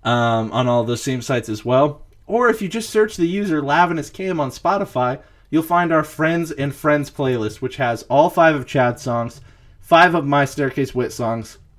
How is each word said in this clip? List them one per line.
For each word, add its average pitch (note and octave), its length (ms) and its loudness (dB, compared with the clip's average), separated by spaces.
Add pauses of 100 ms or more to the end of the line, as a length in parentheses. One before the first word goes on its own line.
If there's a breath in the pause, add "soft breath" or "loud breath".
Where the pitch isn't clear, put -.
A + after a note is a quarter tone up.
um, A2+ 500 0
on B2 140 0
all A#2+ 160 2
those A#2 200 -4
same C3 200 -4
sites A#2+ 260 -2
as G#2+ 160 -8
well. C#3 400 2 (220)
Or B3 240 2
if - 100 0
you G3 80 -4
just A3+ 220 -8
search G#3+ 260 2
the E3+ 100 0
user F3 360 -2
Lavinus D#3+ 500 0
Cam F#3 260 -6
on C#3 120 -2
Spotify, C3+ 720 -2 (280 soft breath)
you'll D#3+ 140 0
find E3+ 300 0
our D#3 120 2
Friends D#3+ 480 -2
and C#3 220 -6
Friends D3 360 0
playlist, B2 520 -4
which B2+ 140 -8
has A#2+ 280 -2
all - 240 4
five D#3+ 260 4
of C3 120 -6
Chad's B2 360 0
songs, A#2+ 380 -6 (400 soft breath)
five E3+ 340 6
of D#3 120 0
my C#3+ 180 4
Staircase C3+ 500 -4
Wit B2 160 -2
songs A2+ 460 -6 (220)